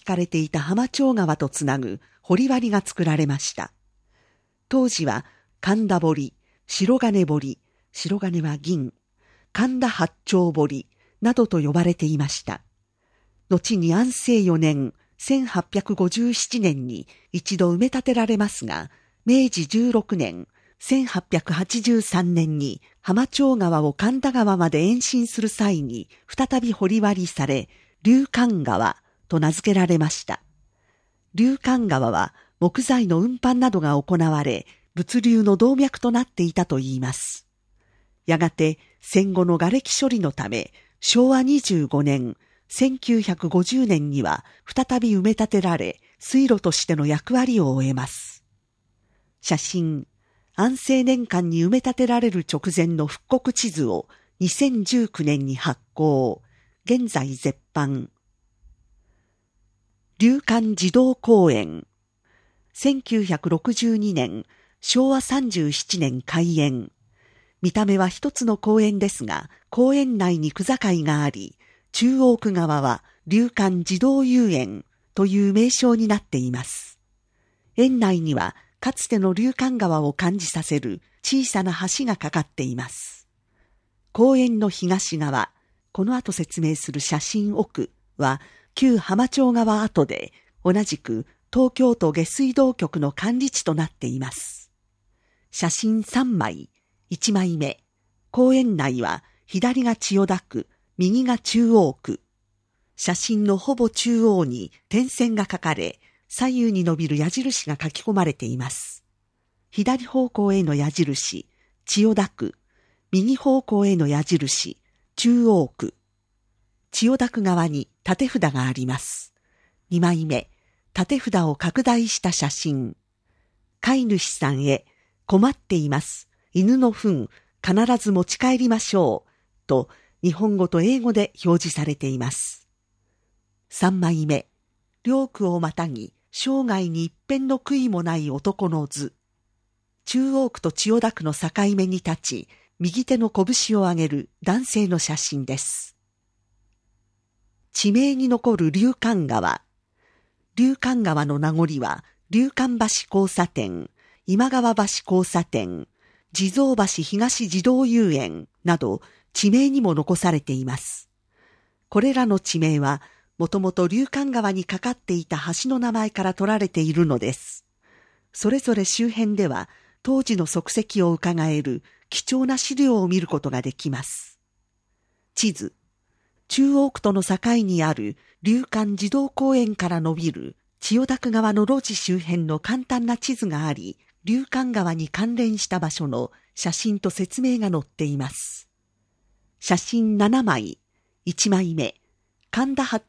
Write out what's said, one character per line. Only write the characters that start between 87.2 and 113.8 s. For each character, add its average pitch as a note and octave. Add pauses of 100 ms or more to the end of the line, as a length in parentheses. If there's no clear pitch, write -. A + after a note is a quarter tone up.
奥 - (260)
は、 C3+ (320)
旧 B3+
浜 G#3
町 B3+
川 A3
跡 F3+
で、 - (300)
同 F3+ (100)
じ -
く A2+ (260)
東 B3+
京 B3+
都 E3
下 E3
水 C4
道 C4
局 E3+
の C#3+
管 A#3
理 C4
地 -
と D#3+
な D#3+
っ D#3
て -
い B2+
ま C3
す。 - (800)
写 -
真 A3
三 B3
枚。 F2+ (400)
一 F3+
枚 F#3
目。 C#3+ (480)
公 B3+
園 B3+
内 C3+
は、 E2 (220)
左 B3
が A#3
千 -
代 G3
田 F#3+
区、 - (300)
右 G3+
が B3
中 A3+
央 F3+
区。 - (720)
写 -
真 G#3
の G3
ほ C4+
ぼ A#3
中 A#3
央 G3
に A#2+ (180)
点 B3+
線 A#3
が G#3
書 F#3
か D#3+
れ、 E2+ (280)
左 -
右 A#3+
に F#3
伸 E3
び D#3+
る D3
矢 D3+
印 B3+
が D3
書 D#3+
き -
込 A3
ま F#3+
れ D3+
て -
い B2
ま B2+
す。 - (640)
左 B3
方 B3+
向 G3+
へ G3
の D3+
矢 C#3+
印、 C#3+ (380)
千 -
代 A3
田 G3
区。 - (560)
右 G#3
方 C4
向 G3+